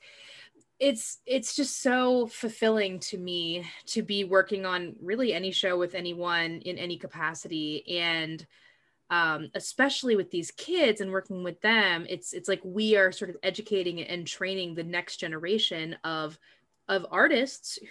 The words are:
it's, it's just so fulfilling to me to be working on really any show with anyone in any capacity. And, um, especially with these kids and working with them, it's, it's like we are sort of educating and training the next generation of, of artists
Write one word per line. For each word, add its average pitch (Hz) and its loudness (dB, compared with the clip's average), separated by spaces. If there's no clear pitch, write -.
it's, 277 2
it's 262 -2
just - -2
so 254 4
fulfilling 220 0
to - -8
me 175 -4
to 220 0
be 202 0
working 190 4
on 180 -2
really 208 0
any 185 -2
show 180 2
with 175 0
anyone 170 -2
in 180 -8
any 175 -6
capacity. 160 -6
And, 160 -2
um, 160 2
especially 254 2
with 180 0
these 170 -4
kids 294 2
and 190 -4
working 190 -4
with 175 -6
them, 202 4
it's, - -8
it's - -8
like 190 0
we 214 4
are 190 8
sort 180 -8
of 170 -10
educating 185 -2
and 175 -6
training 185 -4
the 165 -4
next 175 -4
generation 165 -2
of, 160 -4
of 190 0
artists 269 2